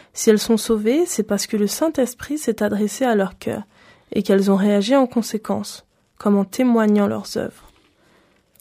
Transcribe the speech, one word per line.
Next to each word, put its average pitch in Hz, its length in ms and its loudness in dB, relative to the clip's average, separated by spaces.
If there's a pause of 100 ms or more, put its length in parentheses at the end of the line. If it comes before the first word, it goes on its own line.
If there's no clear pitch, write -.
(140)
si - 160 2
elles 214 100 4
sont 226 180 2
sauvées, 233 480 0
c'est 220 180 -4
parce 202 240 -2
que 214 100 -4
le 202 100 2
Saint-Esprit 285 720 -2
s'est 220 260 -4
adressé 208 400 -2
à 240 120 2
leur 190 220 -2
cœur 214 260 -8 (480)
et 208 120 -2
qu'elles 196 260 2
ont 196 60 6
réagi 202 400 2
en 262 120 4
conséquence, 208 800 -6 (320)
comme 202 200 2
en 196 80 2
témoignant 214 600 2
leurs 208 300 -6
œuvres. - 340 -10 (880)